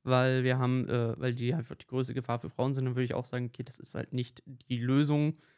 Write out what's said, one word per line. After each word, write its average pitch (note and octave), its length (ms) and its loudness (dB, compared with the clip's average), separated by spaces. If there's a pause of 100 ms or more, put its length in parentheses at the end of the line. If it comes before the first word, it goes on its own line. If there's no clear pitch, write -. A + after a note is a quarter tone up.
weil B2+ 400 4
wir B2+ 140 4
haben, B2+ 320 2
äh, A#2+ 280 0
weil B2+ 160 -2
die B2 200 0
einfach - 220 -4
die - 100 -16
größte B2+ 280 -2
Gefahr A#2+ 260 -2
für - 100 -8
Frauen C3 240 0
sind, C3 100 -2
dann B2+ 120 -2
würde B2+ 100 0
ich A#2 80 -2
auch C3 120 -2
sagen, B2 200 -4
okay, A#2+ 180 -8
das B2+ 160 -14
ist - 160 -10
halt - 160 -6
nicht B2+ 340 -4
die B2+ 340 -6
Lösung D3 580 2 (200)